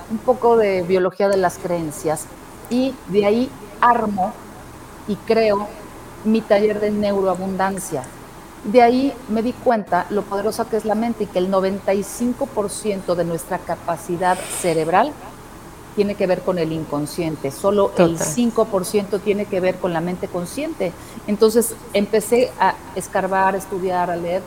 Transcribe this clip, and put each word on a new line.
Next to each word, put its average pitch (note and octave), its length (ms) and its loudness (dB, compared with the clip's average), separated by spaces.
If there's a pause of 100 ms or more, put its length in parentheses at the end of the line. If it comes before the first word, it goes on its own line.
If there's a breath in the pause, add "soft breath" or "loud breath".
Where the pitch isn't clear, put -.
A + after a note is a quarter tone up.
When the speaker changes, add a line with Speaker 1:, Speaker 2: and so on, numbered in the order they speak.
(100)
Speaker 1:
un A3 80 -2
poco A#3+ 380 4
de G3 260 4
biología F#3 460 2
de G3+ 80 2
las F3+ 220 2
creencias, D#3+ 680 -2 (460)
y B3+ 240 2 (140)
de G3+ 180 4
ahí A#3 240 2 (300)
armo A3 520 4 (760)
y G#3 80 0
creo G#3+ 540 2 (560)
mi A3 160 4
taller G#3 400 4
de G#3 100 2
neuroabundancia. F#3+ 1120 0 (640)
De A3+ 180 6
ahí B3+ 300 4 (160)
me A3 140 0
di B3 100 0
cuenta G3+ 580 0
lo G3+ 120 0
poderosa G3+ 420 -2
que A3+ 120 -4
es G#3+ 80 -2
la G#3 120 0
mente A3+ 280 -2
y - 20 -8
que - 120 -2
el F#3 120 2
noventa F#3+ 440 2
y G3+ 80 0
cinco B3 440 -2
por G3+ 240 -2
ciento G3 440 -2
de E3+ 100 0
nuestra E3+ 340 -4
capacidad F3 760 -2 (240)
cerebral F3 520 2 (840)
tiene G3+ 200 2
que G3+ 140 0
ver F3+ 140 2
con F3+ 160 0
el D#3+ 120 0
inconsciente, D#3 800 -4
solo G3 480 2
el E3+ 140 8
Speaker 2:
Total. E3 160 -2
Speaker 1:
cinco A3+ 380 2
por F#3 180 0
ciento G3 340 0
tiene G3+ 280 0
que G3 120 -2
ver F3+ 200 2
con F3+ 140 -2
la E3 80 0
mente F3+ 280 -4
consciente. F#3+ 640 -4 (340 loud breath)
Entonces A3 480 4 (180)
empecé G#3+ 680 2
a F#3+ 140 4 (200)
escarbar, F#3+ 640 0
a - 20 0
estudiar, F3+ 500 -2
a F3 60 0
leer E3+ 320 -2